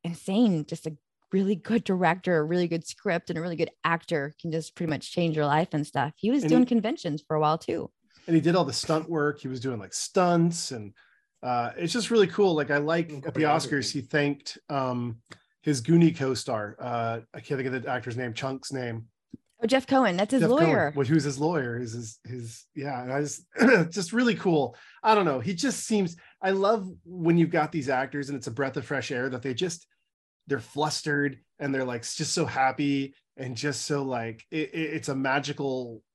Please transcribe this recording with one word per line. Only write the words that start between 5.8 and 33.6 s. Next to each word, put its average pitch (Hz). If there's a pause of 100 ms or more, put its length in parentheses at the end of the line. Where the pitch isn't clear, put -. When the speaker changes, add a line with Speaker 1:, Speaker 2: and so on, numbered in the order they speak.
Speaker 1:
stuff. 139
He 214
was 262
Speaker 2:
And 151
Speaker 1:
doing 254
Speaker 2:
he 247
Speaker 1:
conventions 220
for -
a 151
while 156
too. - (360)
Speaker 2:
And 170
he 160
did 165
all 175
the 131
stunt 156
work. 147
He 135
was 127
doing, 123
like, 95
stunts, 170
and, 104 (480)
uh, 120
it's 170
just 233
really 220
cool. 190
Like, 143
I 147
like 165
Speaker 3:
And 139
Speaker 2:
at 143
the 156
Oscars, 151 (160)
Speaker 3:
choreography. -
Speaker 2:
he 143
thanked, 143 (120)
um, 123 (440)
his 139
Goonie 165
co-star. 117
Uh, 117 (140)
I -
can't 135
think 127
of 127
the 143
actor's 120
name, 123
Chunk's 135
name. 117 (540)
Speaker 1:
Oh, 233
Jeff 262
Cohen. 247
That's 202
his 165
Speaker 2:
Jeff 165
Cohen. 269
Speaker 1:
lawyer. 160
Speaker 2:
Well, 139
he 120
was 156
his 135
lawyer. 139
Is 120
his, 113
his, 117
yeah. 135
And 127
I 139
just, 143 (240)
<clears throat> 175
just 190
really 233
cool. 147 (280)
I 220
don't 202
know. 135
He 127
just 240
seems, 190 (240)
I 190
love 196 (160)
when 170
you've 165
got 156
these 139
actors 135
and 143
it's 113
a 135
breath 135
of 120
fresh 135
air 127
that 127
they 135
just, 165 (600)
they're 135
flustered 143 (180)
and 139
they're, 131
like, 120
just -
so 165
happy 135 (220)
and 131
just 127